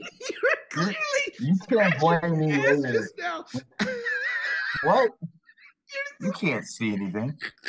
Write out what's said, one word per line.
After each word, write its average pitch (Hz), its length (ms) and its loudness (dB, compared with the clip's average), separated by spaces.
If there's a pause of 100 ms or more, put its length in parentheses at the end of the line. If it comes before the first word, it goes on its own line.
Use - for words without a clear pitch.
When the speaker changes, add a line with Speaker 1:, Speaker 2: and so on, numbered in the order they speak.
(160)
Speaker 1:
<laughs> - 140 -8
You're - 120 -8 (300)
clearly - 240 0 (440)
Speaker 2:
You, 127 80 -2
you 180 80 4 (220)
can't 185 220 4
blame 165 400 4
me 156 140 2
Speaker 1:
scratching 143 80 2
your 135 100 4
ass 143 80 6
Speaker 2:
later. 131 200 0
Speaker 1:
just - 180 -6
now. 339 280 -6 (360)
<laughs> - 60 2 (960)
Speaker 2:
What? 226 260 4 (1120)
Speaker 1:
You're - 60 -4
Speaker 2:
You - 40 0
can't - 340 -2
see 110 280 -4
anything. 101 440 -4 (320)